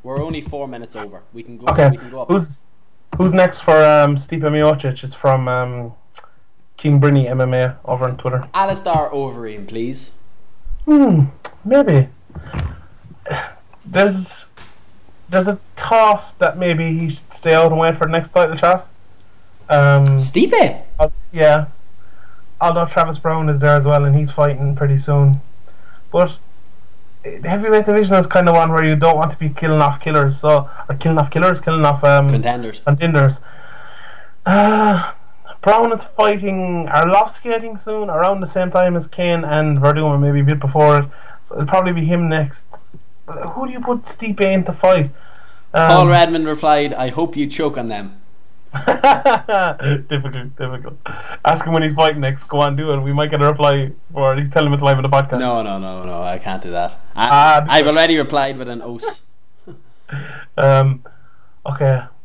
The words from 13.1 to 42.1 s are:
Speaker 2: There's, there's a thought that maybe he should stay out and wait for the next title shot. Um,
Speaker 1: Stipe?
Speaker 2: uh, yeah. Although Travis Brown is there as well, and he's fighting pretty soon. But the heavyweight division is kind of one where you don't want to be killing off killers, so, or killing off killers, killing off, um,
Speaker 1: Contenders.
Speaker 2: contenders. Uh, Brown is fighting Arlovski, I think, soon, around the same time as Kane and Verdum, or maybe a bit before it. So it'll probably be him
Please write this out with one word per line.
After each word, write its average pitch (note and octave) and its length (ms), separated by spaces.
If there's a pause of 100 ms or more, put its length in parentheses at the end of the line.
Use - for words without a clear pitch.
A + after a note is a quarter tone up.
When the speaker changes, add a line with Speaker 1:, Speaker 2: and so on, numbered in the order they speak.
Speaker 2:
There's, F#3+ 600 (840)
there's F#3 200
a G3 100 (180)
thought G#3+ 640
that - 200
maybe E3 380
he E3 140
should - 260
stay E3 180
out E3 180
and D#3+ 80
wait E3 180
for E3 80
the D#3+ 60
next E3 200
title E3 240
shot. F3+ 320 (800)
Um, C#3+ 360 (140)
Speaker 1:
Stipe? - 640 (160)
Speaker 2:
uh, - 100 (240)
yeah. D3+ 340 (920)
Although E3+ 260
Travis E3 320
Brown D#3+ 300
is C#3+ 120
there D3 180
as C#3 60
well, C#3+ 200
and C#3 120
he's D3 140
fighting C#3 460
pretty C#3 220
soon. C#3 420 (680)
But E3 220 (880)
the - 260
heavyweight G#3 380
division G#3 280
is F3+ 120
kind F3+ 220
of E3+ 60
one E3 180
where D#3+ 120
you D#3 120
don't D#3+ 200
want D#3 140
to - 80
be D#3 120
killing D#3 300
off C#3+ 200
killers, C#3+ 400
so, D3 280 (200)
or C#3 80
killing D#3+ 220
off C#3+ 120
killers, F3 300
killing D#3+ 240
off, C#3+ 200
um, C#3+ 240
Speaker 1:
Contenders. B2 520
Speaker 2:
contenders. C#3+ 540 (1120)
Uh, G#3 680 (500)
Brown A3+ 300
is A3 100 (140)
fighting F#3+ 760
Arlovski, G3 600
I A3+ 60
think, A3 200
soon, G#3+ 300
around F#3 300
the F3 80
same F3+ 220
time F3+ 260
as E3 100
Kane E3+ 380
and D3+ 340
Verdum, D3 260
or C#3+ 140
maybe C#3+ 220
a C#3 40
bit D3 160
before D3 380
it. C#3 60 (440)
So - 80
it'll D3+ 100
probably F3+ 260
be E3 120
him E3+ 240